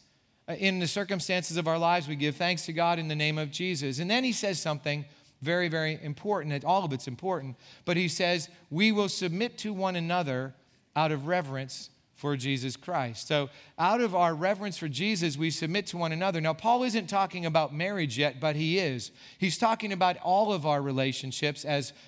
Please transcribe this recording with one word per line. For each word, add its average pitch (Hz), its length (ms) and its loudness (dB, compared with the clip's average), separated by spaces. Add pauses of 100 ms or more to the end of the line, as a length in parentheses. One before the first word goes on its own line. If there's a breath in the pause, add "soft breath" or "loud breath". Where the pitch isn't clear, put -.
(480 soft breath)
Uh, 170 60 -6
in 190 260 2
the 170 80 2
circumstances 180 680 -2
of 165 120 2
our 165 100 2
lives, 170 300 4
we 151 80 -4
give 143 180 0
thanks 175 320 0
to 170 60 -6
God 170 260 2
in 160 80 -4
the 151 80 -2
name 151 240 0
of 151 140 -4
Jesus. 143 480 -2
And 175 100 -2
then 247 140 2
he 247 80 2
says 196 260 0
something 147 460 -2 (360 loud breath)
very, 175 280 2
very 156 340 -2
important. 151 600 -2
All 185 200 4
of 151 80 -2
it's 127 140 -4
important. 135 480 -4 (300 loud breath)
But 175 120 0
he 180 120 2
says, 175 400 0 (200 loud breath)
"We 196 220 4
will 208 180 2
submit 185 500 -2
to 214 140 -6
one 185 220 -2
another 165 580 0 (440 soft breath)
out 156 160 2
of 143 160 -4
reverence 135 600 -4 (260)
for 143 200 -2
Jesus 131 400 -2
Christ." 131 500 -4
So 143 240 0 (300 loud breath)
out 202 200 4
of 214 140 0
our 175 180 4
reverence 190 460 -2
for 165 80 -6
Jesus, 165 500 0
we 160 140 0
submit 165 380 -2
to - 80 -8
one 165 160 -2
another. 170 280 0
Now, 160 120 2
Paul 240 320 2
isn't 220 240 0
talking 185 380 0
about 151 280 2
marriage 165 420 -2
yet, 135 220 0
but 151 160 0
he 160 240 2
is. 135 320 -2 (280 loud breath)
He's 190 200 0
talking 220 340 2
about 180 260 2
all 208 340 2
of 160 120 0
our 147 160 4
relationships 135 840 -2
as 143 280 -2 (160 loud breath)